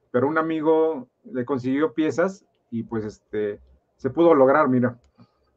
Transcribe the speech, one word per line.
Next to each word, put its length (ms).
pero 160
un 100
amigo 720
le 140
consiguió 480
piezas 520
y, 120
pues, 220
este, 540
se 120
pudo 240
lograr, 360
mira. 280